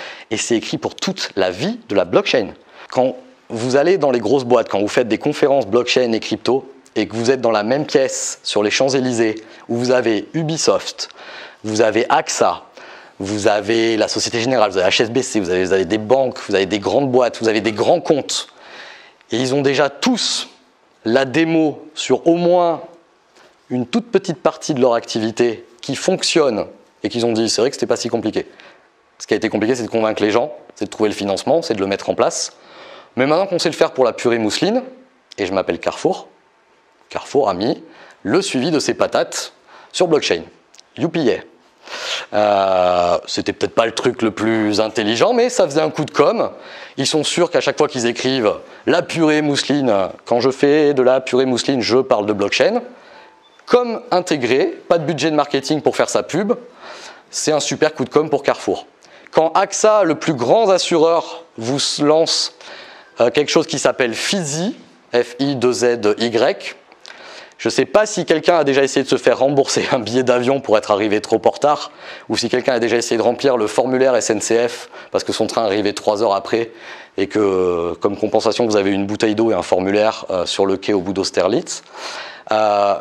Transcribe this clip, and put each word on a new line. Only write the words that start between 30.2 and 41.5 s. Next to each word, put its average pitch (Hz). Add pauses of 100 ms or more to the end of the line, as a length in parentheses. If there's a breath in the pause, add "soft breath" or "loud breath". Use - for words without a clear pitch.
les 104
gens, 123 (220)
c'est -
de 101
trouver 107
le 101
financement, 101
c'est -
de 98
le 98
mettre 98
en -
place. - (640 loud breath)
Mais 127
maintenant 170
qu'on 180
sait 160
le -
faire 160
pour 131
la 110
purée 117
mousseline, 170 (560)
et 101
je 92
m'appelle 87
Carrefour, - (800)
Carrefour -
a 95
mis 107 (400 loud breath)
le 123
suivi 139
de 160
ses -
patates - (380 loud breath)
sur 185
blockchain. 113 (560)
Youpi, 160
yeah. 110 (920 loud breath)